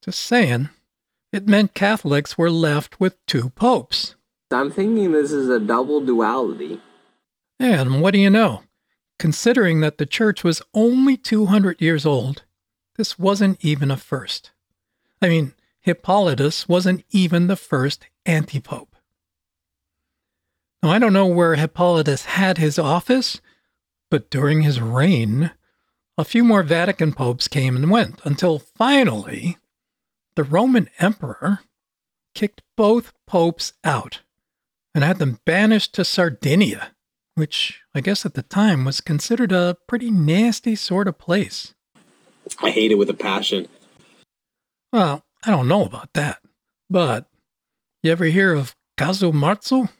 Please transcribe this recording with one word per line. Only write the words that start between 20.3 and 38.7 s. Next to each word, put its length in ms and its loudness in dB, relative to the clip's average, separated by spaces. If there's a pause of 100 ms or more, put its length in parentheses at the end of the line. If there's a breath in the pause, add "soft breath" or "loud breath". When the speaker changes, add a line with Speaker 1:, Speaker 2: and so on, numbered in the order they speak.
Speaker 1:
Now, 80 2
I 80 2
don't 140 4
know 140 4
where 280 2
Hippolytus 680 0
had 340 0
his 200 0
office, 600 -2 (720)
but 200 -2
during 320 0
his 180 0
reign, 720 0 (680)
a 60 -2
few 180 0
more 200 4
Vatican 500 0
popes 340 -4
came 300 -2
and 140 0
went, 340 0
until 340 -2
finally, 1000 -2 (760)
the 100 0
Roman 440 2 (100)
emperor 640 -2 (720)
kicked 280 -6 (140)
both 360 2 (140)
popes 480 -2 (100)
out 380 -4 (720)
and 100 2
had 140 0
them 260 -4
banished 500 2
to 100 -2
Sardinia, 840 0 (460)
which 440 -6 (140)
I 60 -4
guess 260 -2
at 80 -8
the 80 -8
time 420 0